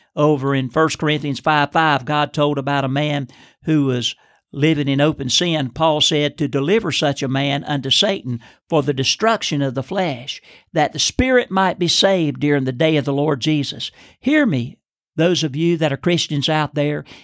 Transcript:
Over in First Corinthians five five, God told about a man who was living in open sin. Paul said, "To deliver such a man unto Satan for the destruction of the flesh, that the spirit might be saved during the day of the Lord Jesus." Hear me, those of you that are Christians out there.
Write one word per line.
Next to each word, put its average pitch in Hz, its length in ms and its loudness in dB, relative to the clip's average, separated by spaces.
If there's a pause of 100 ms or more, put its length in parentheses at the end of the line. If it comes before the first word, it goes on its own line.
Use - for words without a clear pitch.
(160)
Over 143 380 2
in 131 160 -2
First 160 280 0
Corinthians 151 400 -2
five 151 320 2
five, 151 360 0
God 147 260 -2
told 147 240 0
about 139 300 -2
a - 20 -2
man 143 400 -2 (360)
who 151 200 2
was 123 320 -2 (360)
living 147 360 0
in 139 120 0
open 147 280 0
sin. 156 420 0
Paul 156 300 0
said, 147 360 0
"To 143 120 -2
deliver 160 420 0
such 143 320 -2
a 135 60 -4
man 139 340 -2
unto 139 260 -4
Satan 127 520 -2 (280)
for 156 140 2
the 139 100 -2
destruction 147 680 0
of 135 140 -2
the 135 80 -2
flesh, 170 580 -6 (300)
that 151 200 0
the 143 60 -8
spirit 254 540 2
might 190 260 0
be 175 80 0
saved 160 540 2
during 143 240 2
the 135 80 -2
day 156 240 2
of 143 80 0
the 143 80 -2
Lord 143 280 0
Jesus." 151 520 -4 (260)
Hear 294 280 2
me, 135 300 -2 (380)
those 165 300 2
of 131 100 -4
you 165 220 2
that 156 160 -2
are 139 40 -4
Christians 156 520 -2
out 151 260 -2
there. 147 300 -2 (200)